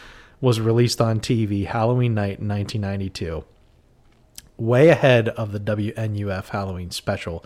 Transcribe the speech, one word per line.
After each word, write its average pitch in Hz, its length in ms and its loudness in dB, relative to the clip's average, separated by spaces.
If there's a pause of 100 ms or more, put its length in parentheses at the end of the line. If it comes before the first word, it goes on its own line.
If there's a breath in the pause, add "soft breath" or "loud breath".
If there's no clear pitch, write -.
(400 loud breath)
was 120 220 2
released 117 400 2
on 113 180 2
T 113 260 0
V 101 200 -2
Halloween 120 480 0
night 101 260 -2
in 107 80 -6
nineteen 101 340 -4
ninety-two. 95 640 -6 (1160)
Way 123 280 6
ahead 123 400 6
of 107 220 -6
the 104 80 -6
W 104 380 -2
N 110 160 -2
U 101 180 -4
F 95 180 -8
Halloween 90 420 -6
special, - 540 -6